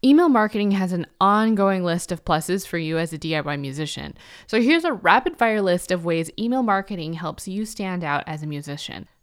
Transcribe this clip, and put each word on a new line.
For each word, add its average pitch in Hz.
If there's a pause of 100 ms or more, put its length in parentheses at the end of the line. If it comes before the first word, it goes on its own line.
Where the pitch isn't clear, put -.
Email 302
marketing 214
has 190
an 175 (120)
ongoing 196
list 175
of 170
pluses 175
for -
you 160
as 160
a 160
D 160
I 151
Y 147
musician. 143 (300)
So 226
here's 320
a 311
rapid 214
fire 220
list 180
of 175
ways 165
email 240
marketing 196
helps 165
you 202
stand 185
out 143
as 151
a 151
musician. 147 (160)